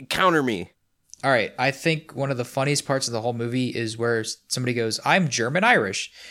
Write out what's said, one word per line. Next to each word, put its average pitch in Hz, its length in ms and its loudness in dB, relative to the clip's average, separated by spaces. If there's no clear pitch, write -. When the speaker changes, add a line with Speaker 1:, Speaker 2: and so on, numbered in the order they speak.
Speaker 1:
counter 170 340 4
me. 98 280 -2
Speaker 2:
All 135 80 2
right. 110 260 2
I 135 140 2
think 156 420 -2
one 135 180 -2
of 123 60 -4
the 120 80 -4
funniest 143 400 0
parts 135 220 -2
of 117 60 -6
the 110 80 -2
whole 120 120 -2
movie 120 360 -2
is 113 280 -6
where 117 240 0
s-, - 160 -8
somebody 127 240 -2
goes, 113 320 -2
"I'm 160 240 4
German 147 340 0
Irish." 147 480 2